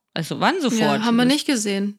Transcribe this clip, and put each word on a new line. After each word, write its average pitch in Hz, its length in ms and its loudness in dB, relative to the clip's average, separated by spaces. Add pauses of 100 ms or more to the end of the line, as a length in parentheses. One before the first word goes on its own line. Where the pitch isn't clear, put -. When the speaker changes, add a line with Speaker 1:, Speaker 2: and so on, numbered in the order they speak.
(140)
Speaker 1:
Also 160 260 -6
wann 269 200 2
sofort? 233 200 0 (200)
Speaker 2:
Ja, 220 40 -2
haben 233 120 2
wir 247 80 4
Speaker 1:
Das 254 100 4
Speaker 2:
nicht 294 120 -2
gesehen. 208 520 -2